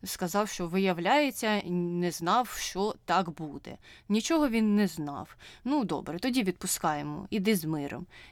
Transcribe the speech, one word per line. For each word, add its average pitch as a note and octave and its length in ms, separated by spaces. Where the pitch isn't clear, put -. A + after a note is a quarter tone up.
сказав, G3+ 440
що, F3+ 180
виявляється, G3 1040
не F3 400
знав, G3 380
що - 460
так F3 260
буде. D3 460
Нічого C#4+ 400
він A3 280
не G#3 100
знав. D3 500
Ну, C#4 200
добре, D#3+ 340
тоді B3+ 240
відпускаємо, D3+ 880
іди G#3 260
з D#3+ 80
миром. D3 420